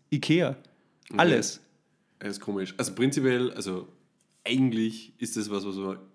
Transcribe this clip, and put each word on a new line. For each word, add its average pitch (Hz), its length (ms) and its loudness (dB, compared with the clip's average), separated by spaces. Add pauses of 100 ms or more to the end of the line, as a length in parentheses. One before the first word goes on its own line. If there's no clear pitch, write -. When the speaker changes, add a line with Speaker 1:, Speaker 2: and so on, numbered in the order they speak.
(120)
Speaker 1:
ikea. 156 380 2 (600)
Speaker 2:
Okay. 107 80 -2
Speaker 1:
Alles. 147 440 4 (580)
Speaker 2:
Das 104 120 -8
ist 98 80 -10
komisch. 98 380 -6
Also 101 160 -4
prinzipiell, 127 600 2
also 92 340 -6 (560)
eigentlich 113 760 0
ist 113 200 -6
das 104 120 -4
was, 101 160 -2
was 98 100 -6
man 98 220 -6 (180)